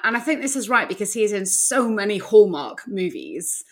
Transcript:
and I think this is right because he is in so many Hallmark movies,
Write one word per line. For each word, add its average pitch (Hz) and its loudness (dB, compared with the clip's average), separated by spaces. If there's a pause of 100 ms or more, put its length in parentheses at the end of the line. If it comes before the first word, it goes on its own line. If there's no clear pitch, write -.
and 226 0
I 240 -2
think 285 -2
this 269 -4
is 220 -6
right 233 2
because 196 -4
he 220 0
is 208 2
in 196 -2
so 240 0
many 208 0
Hallmark 185 4
movies, 165 -6